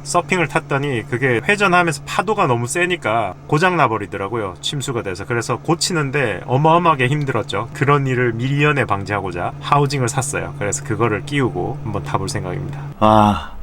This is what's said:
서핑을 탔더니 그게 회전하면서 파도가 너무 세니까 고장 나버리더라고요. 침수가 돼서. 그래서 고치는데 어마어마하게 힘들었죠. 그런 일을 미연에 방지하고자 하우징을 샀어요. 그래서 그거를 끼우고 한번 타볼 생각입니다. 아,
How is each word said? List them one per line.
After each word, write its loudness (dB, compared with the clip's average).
서핑을 0
탔더니 -2
그게 0
회전하면서 2
파도가 0
너무 0
세니까 0
고장 2
나버리더라고요. -2
침수가 -4
돼서. -6
그래서 -2
고치는데 0
어마어마하게 4
힘들었죠. -2
그런 2
일을 2
미연에 2
방지하고자 -2
하우징을 2
샀어요. -4
그래서 -4
그거를 0
끼우고 -2
한번 -4
타볼 -2
생각입니다. -6
아, 6